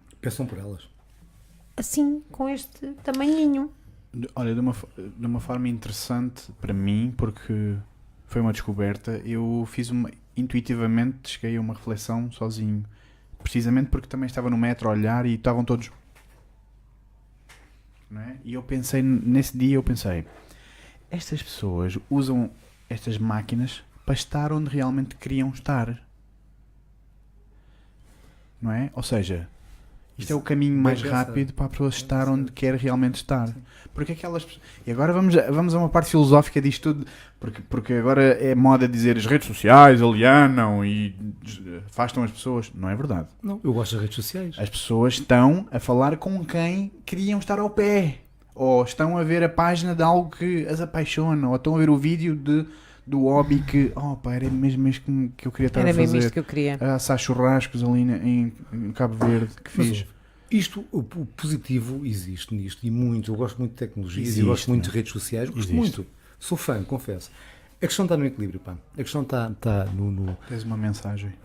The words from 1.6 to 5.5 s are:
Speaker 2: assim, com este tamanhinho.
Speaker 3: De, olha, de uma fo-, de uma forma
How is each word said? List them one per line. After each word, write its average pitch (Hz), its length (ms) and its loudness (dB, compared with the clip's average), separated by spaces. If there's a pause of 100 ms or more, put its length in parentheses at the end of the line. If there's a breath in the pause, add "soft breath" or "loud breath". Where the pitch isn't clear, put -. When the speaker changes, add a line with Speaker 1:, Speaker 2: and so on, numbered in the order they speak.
Speaker 2:
assim, 294 540 -2
com 269 180 -6
este - 380 -10 (160)
tamanhinho. 285 680 0 (400)
Speaker 3:
De, 120 240 -10
olha, 117 200 -2
de 117 40 -2
uma 127 140 0
fo-, - 240 -12
de 104 300 -12
uma 120 120 -2
forma 123 300 -4